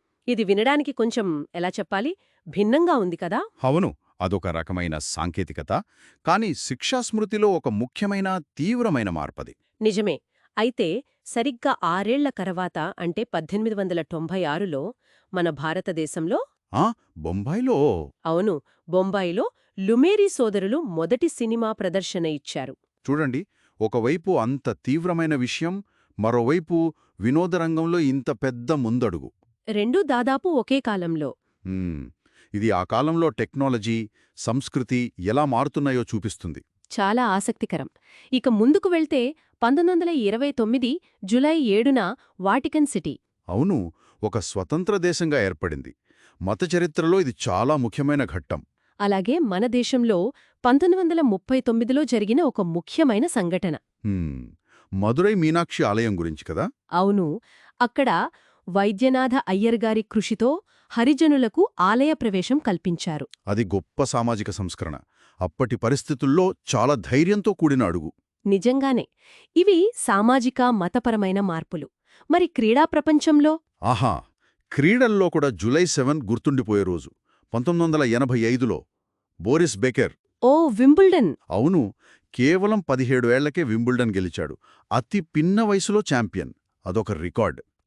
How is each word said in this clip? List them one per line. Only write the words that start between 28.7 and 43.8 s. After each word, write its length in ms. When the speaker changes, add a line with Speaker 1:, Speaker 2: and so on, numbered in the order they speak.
Speaker 2:
ముందడుగు. 580
Speaker 1:
రెండూ 340
దాదాపు 460
ఒకే 320
కాలంలో. 500
Speaker 2:
హ్మ్, 380
ఇది 160
ఆ 140
కాలంలో 440
టెక్నాలజీ, 680
సంస్కృతి 600
ఎలా 240
మారుతున్నాయో 580
చూపిస్తుంది. 580
Speaker 1:
చాలా 360
ఆసక్తికరం. 640
ఇక 160
ముందుకు 400
వెళ్తే, 340
పంతొమ్మిది 300
వందల 180
ఇరవై 300
తొమ్మిది 400
జులై 300
ఏడున 300
వాటికన్ 460
సిటీ. 280
Speaker 2:
అవును, 300